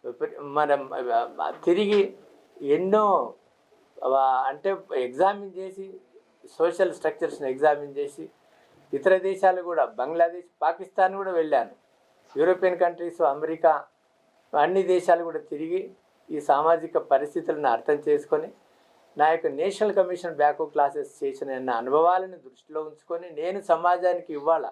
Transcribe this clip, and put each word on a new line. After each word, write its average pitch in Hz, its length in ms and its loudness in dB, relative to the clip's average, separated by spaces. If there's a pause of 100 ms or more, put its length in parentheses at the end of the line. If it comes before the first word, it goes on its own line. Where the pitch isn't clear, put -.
విపరీ-, 151 320 -8 (200)
మన 147 140 2 (920)
తిరిగి 202 380 4 (760)
ఎన్నో 196 300 2 (1040)
వా-, 131 380 2
అంటే 151 200 -4 (360)
ఎగ్జామిన్ 190 520 -2
చేసి, 190 280 -12 (720)
సోషల్ 170 400 2
స్ట్రక్చర్స్ని 151 520 -4
ఎగ్జామిన్ 143 480 0
చేసి, 143 260 -8 (680)
ఇతర 190 240 4 (140)
దేశాలు 185 320 2
కూడా, 165 220 0 (160)
బంగ్లాదేశ్, 170 500 -2 (120)
పాకిస్తాన్ 185 580 0
కూడా 190 200 -4
వెళ్ళాను, 143 340 0 (640)
యూరోపియన్ 180 440 2
కంట్రీస్, 170 400 -2
అమెరికా, 156 500 2 (800)
అన్ని 170 300 2
దేశాలు 180 420 2
కూడా 156 160 -8 (120)
తిరిగి 165 300 -6 (480)
ఈ 151 100 -6
సామాజిక 160 580 2 (140)
పరిస్థితులను 147 640 -2
అర్థం 147 220 0 (100)
చేసుకొని, 151 400 0 (680)
నా 147 140 4
యొక్క 165 160 0
నేషనల్ 190 520 0
కమిషన్ 180 440 -2
బ్యాక్ 147 200 2
క్లాసెస్ 147 480 -2 (140)
చేసిన 135 460 -6
అనుభవాలను 165 640 2
దృష్టిలో 156 460 -12
ఉంచుకొని, 170 460 -10 (120)
నేను 190 200 -4
సమాజానికి 175 720 0
ఇవ్వాలా 147 400 0